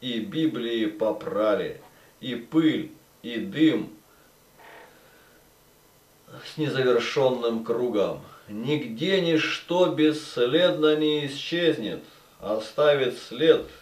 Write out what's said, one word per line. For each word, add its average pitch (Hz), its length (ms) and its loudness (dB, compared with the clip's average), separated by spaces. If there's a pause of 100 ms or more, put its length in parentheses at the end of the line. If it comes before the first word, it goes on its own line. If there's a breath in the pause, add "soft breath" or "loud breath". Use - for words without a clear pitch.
и 120 200 -6
Библии 113 640 -2
попрали, 104 960 -2 (380 loud breath)
и 120 160 -8
пыль, - 560 0 (300)
и 117 140 -10
дым 127 580 0 (2500 loud breath)
с - 100 -16
незавершенным 123 1080 0
кругом. 107 580 -2 (260 loud breath)
Нигде 127 720 -2
ничто 170 680 2
бесследно 151 1080 2
не 151 300 0
исчезнет, 139 760 -2 (380 loud breath)
оставит 131 800 0
след 151 480 2 (160)